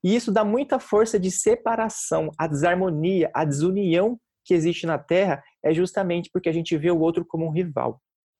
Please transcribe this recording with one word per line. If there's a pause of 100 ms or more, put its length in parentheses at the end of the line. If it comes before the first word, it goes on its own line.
E
isso
dá
muita
força
de
separação,
a
desarmonia,
a
desunião (240)
que
existe
na
Terra (220)
é
justamente
porque
a
gente
vê
o
outro
como
um
rival, (380)